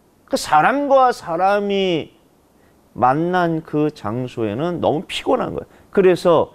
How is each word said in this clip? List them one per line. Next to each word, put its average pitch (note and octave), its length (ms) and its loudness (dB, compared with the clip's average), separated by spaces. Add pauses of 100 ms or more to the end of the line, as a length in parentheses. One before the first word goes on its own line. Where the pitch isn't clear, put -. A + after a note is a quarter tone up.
(260)
그 C4+ 120 -4
사람과 B3+ 760 2
사람이 F#3+ 1000 -2 (800)
만난 E3 680 0
그 D3+ 300 -2
장소에는 B2 920 -6
너무 B2 240 0
피곤한 - 480 -4
거예요. - 120 -8 (260)
그래서 F3 640 4